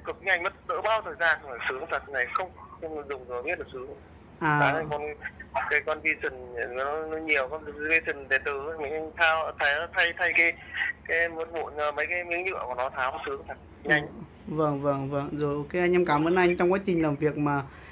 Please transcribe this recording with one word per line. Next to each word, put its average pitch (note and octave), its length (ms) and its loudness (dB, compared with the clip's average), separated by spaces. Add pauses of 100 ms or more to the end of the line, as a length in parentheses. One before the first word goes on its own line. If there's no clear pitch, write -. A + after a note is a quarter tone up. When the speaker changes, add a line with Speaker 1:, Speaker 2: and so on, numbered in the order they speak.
Speaker 1:
cực D#3+ 180 -6
nhanh, F#3 200 2
mất F#3+ 100 -2 (160)
đỡ F3 160 0
bao G#3+ 200 2
thời E3 160 -6
gian, E3 180 4 (100)
mà C3 40 -8 (160)
sướng C3+ 220 -4
thật C#3 180 -4
này, B2+ 260 0
không, F#3 160 -2 (300)
không D3+ 280 -8
dùng B2+ 200 -8
rồi B2 140 -6
biết E3+ 160 -2
là C#3+ 140 -6
sướng. C3 160 -10 (500)
Speaker 2:
À. D3+ 220 4
Speaker 1:
Sáng C#3+ 140 6
nay D#3+ 160 0
con, D3 120 -2 (680)
cái D3 160 4
con D#3 140 -2
Vision D3+ 320 -2 (440)
nó, D3 300 -2
nó D#3 100 -6
nhiều, D3+ 340 0
con D#3 140 -8
Vision D3+ 640 -2
điện C3+ 160 2
tử D3 80 -2 (160)
ấy, D#3+ 100 -6
mình D#3 380 -4
thao, D#3+ 420 2
thay, C#3+ 160 4 (180)
thay, E3+ 260 2
thay E3+ 180 2
cái, E3 160 6 (560)
cái E3 200 2
một E3 240 -6
bộ, D#3 240 -4
ờ, D3 160 0
mấy D3+ 180 0
cái F3 140 -2
miếng F3 200 -2
nhựa F#3 220 -4
của B2 80 -4
nó B2+ 220 0
tháo C3 300 -2
sướng C#3 220 -6
thật, C3+ 80 -8 (280)
nhanh. D3+ 220 4 (400)
Speaker 2:
Vâng, D3+ 360 2
vâng, C#3 280 2
vâng. C#3+ 180 0 (100)
Rồi, D3 160 0
ok, D3 180 -4
anh F3+ 200 4
em F3+ 120 6
cảm D#3 240 4
ơn F3+ 80 4
anh. F3 200 6
Trong F3+ 160 4
quá G3 140 4
trình E3+ 160 4
làm D3 140 4
việc D3+ 220 2
mà C#3+ 240 2 (300)